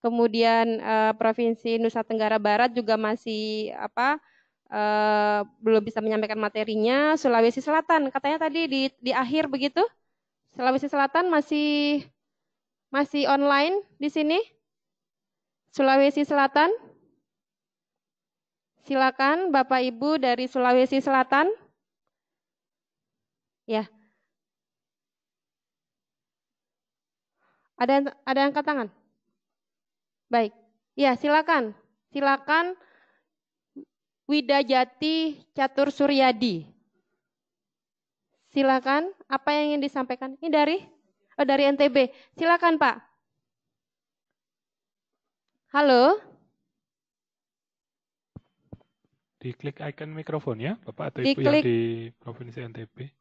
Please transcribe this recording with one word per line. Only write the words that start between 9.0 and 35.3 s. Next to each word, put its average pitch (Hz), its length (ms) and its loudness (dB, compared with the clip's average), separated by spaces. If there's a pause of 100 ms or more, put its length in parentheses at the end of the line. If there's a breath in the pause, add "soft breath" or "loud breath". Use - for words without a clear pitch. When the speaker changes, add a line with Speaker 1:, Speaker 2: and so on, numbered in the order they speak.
Speaker 1:
akhir 269 320 -2
begitu? 285 400 -2 (720)
Sulawesi 262 320 0
Selatan 294 400 0
masih, 294 720 0 (880)
masih 277 400 -2
online 285 560 2 (160)
di 294 80 -2
sini? 311 320 0 (1300)
Sulawesi 277 560 2
Selatan? 294 480 2 (2000)
Silakan 277 720 0
Bapak 262 320 0
Ibu 254 320 -2
dari 254 320 -2
Sulawesi 254 480 2
Selatan. 269 480 2 (2250)
Ya. 220 160 -2 (4000)
Ada 247 160 0
yang, 277 120 4 (200)
ada 262 160 -2
yang 277 100 2
angkat 294 140 -2
tangan? 269 240 -4 (1400)
Baik. 226 240 0 (460)
Ya, 269 180 2
silakan. 294 600 0 (340)
Silakan 277 640 -2 (1500 soft breath)
Widajati 277 1120 0 (160)